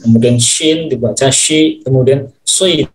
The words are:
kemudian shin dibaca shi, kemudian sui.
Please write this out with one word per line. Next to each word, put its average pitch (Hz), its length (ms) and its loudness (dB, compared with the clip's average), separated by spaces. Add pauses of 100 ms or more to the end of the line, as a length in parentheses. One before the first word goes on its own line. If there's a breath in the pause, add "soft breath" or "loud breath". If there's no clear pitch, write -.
kemudian 117 360 2
shin 156 500 -2
dibaca 117 420 -2
shi, 156 540 0
kemudian 131 440 0 (160)
sui. 175 500 -2